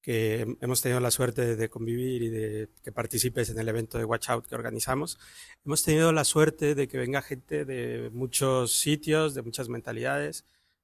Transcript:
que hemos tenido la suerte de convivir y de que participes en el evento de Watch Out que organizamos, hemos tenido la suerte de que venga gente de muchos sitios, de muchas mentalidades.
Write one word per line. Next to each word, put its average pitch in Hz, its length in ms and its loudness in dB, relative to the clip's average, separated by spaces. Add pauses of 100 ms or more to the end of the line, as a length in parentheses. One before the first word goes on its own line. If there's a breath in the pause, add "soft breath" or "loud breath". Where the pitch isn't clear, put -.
que 113 600 0
hemos 123 200 0
tenido 123 200 2
la 120 100 2
suerte 120 460 0
de 110 120 0
convivir 120 540 -2
y 113 60 -2
de 107 400 -4 (120)
que - 120 -12
participes 117 560 0
en 110 100 -4
el 113 80 -2
evento 113 300 -2
de 113 80 0
Watch 113 240 -2
Out 117 180 -2
que 123 80 -10
organizamos, 117 640 -2 (460 loud breath)
hemos 147 180 0
tenido 160 300 6
la 156 100 4
suerte 156 500 4
de 139 140 2
que 135 100 -6
venga 131 240 0
gente 143 440 -6
de 120 460 -6
muchos 127 680 2
sitios, 156 540 2
de 131 80 -6
muchas 117 260 -8
mentalidades. 123 800 -4 (380)